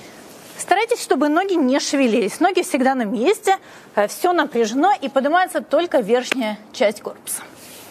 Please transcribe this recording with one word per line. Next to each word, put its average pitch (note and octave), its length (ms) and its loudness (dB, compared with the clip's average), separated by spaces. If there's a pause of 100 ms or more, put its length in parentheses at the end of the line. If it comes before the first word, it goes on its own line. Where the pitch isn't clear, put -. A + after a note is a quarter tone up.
(560)
Старайтесь, A4 460 -2
чтобы D4 260 0
ноги F4+ 260 0
не C#4 260 2
шевелились. A#3 600 0
Ноги F#4 220 2
всегда C4+ 320 2
на B3 100 -2
месте, E4 540 0 (380)
э, G#3 120 2
все - 240 0
напряжено C4+ 600 2 (100)
и C4+ 60 -4
поднимается D#4 520 0
только D#4+ 400 0
верхняя A#3 580 -2 (140)
часть G#3+ 300 0
корпуса. - 400 -12 (480)